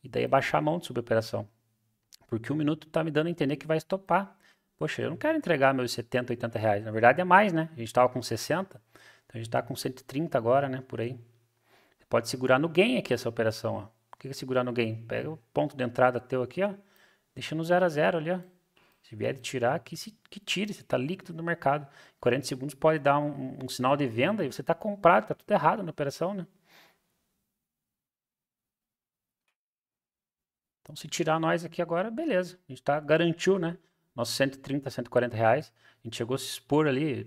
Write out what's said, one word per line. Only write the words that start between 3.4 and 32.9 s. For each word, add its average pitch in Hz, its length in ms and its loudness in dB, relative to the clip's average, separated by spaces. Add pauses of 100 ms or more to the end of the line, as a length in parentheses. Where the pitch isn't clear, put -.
que 143 120 -14
vai 160 100 0
estopar. 190 580 -2 (420)
Poxa, 151 260 -4
eu 120 80 -2
não 170 60 -8
quero 320 200 0
entregar 139 360 4
meus 127 180 -2
setenta, 123 420 -4
oitenta 117 240 -6
reais. 107 260 2
Na 110 80 -8
verdade 120 300 6
é - 20 0
mais, 185 300 6
né? 160 200 0
A - 60 -18
gente 113 140 -8
tava 123 160 6
com 127 100 -4
sessenta, - 640 -4 (460)
então - 80 -18
a - 20 -8
gente 113 140 -8
tá 127 100 0
com 127 140 -8
cento 127 240 -8
e - 40 -20
trinta 147 360 -2
agora, 127 280 2
né? 131 140 -6
Por 113 200 -10
aí. 120 180 -6 (800)
Você - 100 -20
pode 117 200 2
segurar 127 280 4
no 151 100 2
gain 202 300 2
aqui - 160 -2
essa 123 160 -2
operação, 110 460 -2
ó. 101 60 -8 (280)
Por - 80 -20
que 135 120 -14
que 135 40 -10
segurar 127 300 -2
no 123 100 -4
gain? 113 320 -2
Pega 117 240 -6
o 156 80 -10 (160)
ponto 147 240 0
de 131 60 -2
entrada 123 360 2
teu 127 220 -4
aqui, 127 220 -4
ó. 202 100 -2 (640)
Deixa - 180 -10
no 160 100 -4
zero 180 220 4
a 175 40 4
zero 156 280 2
ali, 156 140 -4
ó. 185 80 -2 (640)
Se - 120 -18
vier 120 240 -4
tirar, 127 420 -2
que, - 140 -16
se, - 220 -16 (140)
que - 80 -16
tire, 208 340 -4
você - 80 -16
tá - 160 -2
líquido 156 340 -4
no 165 120 -10
mercado. 151 400 0
Em - 360 -20
quarenta 127 280 2
segundos 135 260 -6
pode 160 240 2
dar 143 220 4
um, 147 100 -2
um, 131 360 -8
um 123 40 -8
sinal 131 260 0
de 143 120 0
venda 180 360 0
e 131 80 -4
você - 120 -12
tá - 100 0
comprado, 202 540 4
tá 143 80 -4
tudo - 160 -8
errado 185 320 2
na 160 80 -8
operação, 151 420 -4
né? 185 140 -8 (4000)
Então, 151 120 -20
se - 120 -14
tirar 160 320 0
nós 170 240 0
aqui 165 160 -12
agora, 170 320 -2
beleza. 220 560 -2
A - 40 -16
gente 127 100 -16
tá, 143 180 0